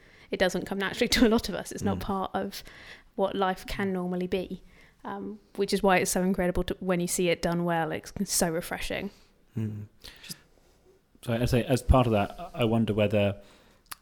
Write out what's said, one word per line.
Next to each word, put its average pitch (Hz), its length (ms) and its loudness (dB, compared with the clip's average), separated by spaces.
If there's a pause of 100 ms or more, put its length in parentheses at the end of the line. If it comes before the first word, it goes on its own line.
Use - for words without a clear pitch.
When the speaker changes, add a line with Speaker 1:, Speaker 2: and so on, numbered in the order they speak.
(320)
Speaker 1:
it 190 80 -6
doesn't 185 260 2
come 196 140 -6
naturally 196 280 0
<laughs> - 80 2
to 247 120 6
a - 20 6
lot 226 200 2
of 185 60 -6
us. - 160 -8
It's 190 120 -8
not 196 140 0
Speaker 2:
Mm. 180 40 -6
Speaker 1:
part 190 320 -4
of 196 300 -6 (520)
what 196 200 -2
life 190 320 -2
can 196 260 -2
normally 180 340 -4
be, 185 340 -4 (440)
um, 202 340 -10 (160)
which 196 180 0
is 190 80 0
why 190 160 6
it's 180 140 2
so 185 120 0
incredible 180 420 0
to, - 140 -4
when 185 200 0
you 175 80 -2
see 180 220 0
it 165 120 0
done 170 220 0
well, 165 280 0
it's - 200 -8 (140)
so - 260 0
refreshing. 180 600 -6 (460)
Speaker 2:
Mm. 107 280 -6 (1400)
Speaker 3:
So 120 80 0
I'd 117 160 2
say 131 140 4
as 127 180 2
part 127 240 6
of 113 80 2
that, 101 400 -2
I 123 120 0
wonder 113 280 2
whether 101 420 2 (680)